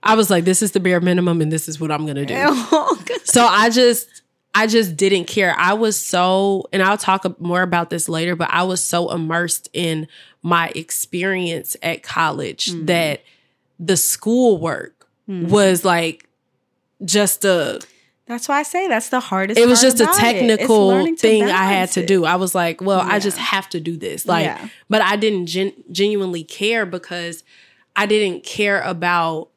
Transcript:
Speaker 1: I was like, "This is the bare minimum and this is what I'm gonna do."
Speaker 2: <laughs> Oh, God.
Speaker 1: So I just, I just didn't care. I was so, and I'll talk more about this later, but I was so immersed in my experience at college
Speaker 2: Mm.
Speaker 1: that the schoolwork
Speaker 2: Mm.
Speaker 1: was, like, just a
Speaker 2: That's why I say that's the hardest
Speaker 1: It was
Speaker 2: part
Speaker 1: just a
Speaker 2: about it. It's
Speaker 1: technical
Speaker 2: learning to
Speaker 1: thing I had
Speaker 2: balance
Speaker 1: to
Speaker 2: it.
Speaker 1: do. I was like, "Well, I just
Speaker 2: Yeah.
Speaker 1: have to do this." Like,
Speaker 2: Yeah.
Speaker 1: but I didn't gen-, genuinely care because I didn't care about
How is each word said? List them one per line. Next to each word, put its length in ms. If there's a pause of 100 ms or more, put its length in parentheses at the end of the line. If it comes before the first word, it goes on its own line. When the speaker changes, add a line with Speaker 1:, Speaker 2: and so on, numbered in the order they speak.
Speaker 1:
I 120
was 140
like, 160
"This 160
is 120
the 60
bare 220
minimum 400
and 100
this 160
is 120
what 120
I'm 140
gonna 200
do." 100
Speaker 2:
<laughs> 20
Oh, 680
God. 200
Speaker 1:
So 180
I 280
just, 500 (320)
I 140
just 280
didn't 300
care. 320
I 160
was 240
so, 760
and 120
I'll 140
talk 280 (160)
more 220
about 260
this 180
later, 280
but 160
I 120
was 200
so 280
immersed 600
in 340 (360)
my 320
experience 1040
at 220
college 640
Speaker 2:
Mm. 180
Speaker 1:
that 380 (560)
the 180
schoolwork 1080 (200)
Speaker 2:
Mm. 220
Speaker 1:
was, 340
like, 460 (760)
just 400
a 360 (480)
Speaker 2:
That's 200
why 120
I 40
say 240
that's 220
the 100
hardest 400
Speaker 1:
It 80
was 140
Speaker 2:
part 100
Speaker 1:
just 100
a 40
Speaker 2:
about 100
it. 0
It's 240
Speaker 1:
technical 480
Speaker 2:
learning 300
to 40
Speaker 1:
thing 220
I 40
had 260
Speaker 2:
balance 220
Speaker 1:
to 60
Speaker 2:
it. 60
Speaker 1:
do. 180
I 100
was 200
like, 260
"Well, 180
I 200
just 180
Speaker 2:
Yeah. 60
Speaker 1:
have 260
to 100
do 180
this." 300
Like, 180
Speaker 2:
Yeah. 220 (220)
Speaker 1:
but 120
I 140
didn't 320
gen-, 260 (180)
genuinely 520
care 440
because 560 (520)
I 120
didn't 360
care 380
about 760